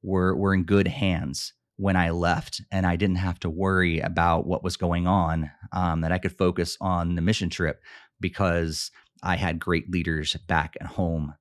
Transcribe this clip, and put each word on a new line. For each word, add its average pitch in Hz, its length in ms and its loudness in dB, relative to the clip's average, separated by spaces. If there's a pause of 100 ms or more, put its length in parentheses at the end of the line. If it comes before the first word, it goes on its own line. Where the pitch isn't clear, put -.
were, 92 340 2
were 95 200 2
in 95 80 2
good 98 240 4
hands 85 640 -2 (240)
when 95 180 2
I 87 140 4
left, 85 520 -2 (100)
and 95 160 0
I 87 80 2
didn't 92 220 0
have 90 240 -2
to 87 80 -4
worry 90 500 2
about 82 480 2
what - 160 -2
was 90 120 -2
going 87 300 0
on, 82 460 2 (200)
um, 87 300 0
that 80 100 0
I 90 60 0
could 92 180 -4
focus 90 460 0
on 87 320 -2
the 85 80 0
mission 87 300 0
trip 82 280 -4 (400)
because 85 720 -2 (320)
I 92 140 0
had 85 240 -2
great 85 320 -2
leaders 80 440 -2 (120)
back 80 340 0
at - 60 -12
home 80 540 -4